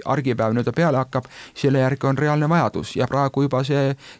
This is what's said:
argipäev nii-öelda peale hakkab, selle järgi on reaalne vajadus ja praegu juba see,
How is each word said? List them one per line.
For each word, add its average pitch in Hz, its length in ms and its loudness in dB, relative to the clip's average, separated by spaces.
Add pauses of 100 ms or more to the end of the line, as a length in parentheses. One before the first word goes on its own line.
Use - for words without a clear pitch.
argipäev 117 480 0
nii-öelda 120 220 0
peale 165 220 2
hakkab, 131 320 -4 (240)
selle 139 260 2
järgi 135 280 0
on 135 100 0
reaalne 151 320 0
vajadus 143 460 0
ja 123 120 0
praegu 139 340 0
juba 131 220 0
see, 139 320 0 (240)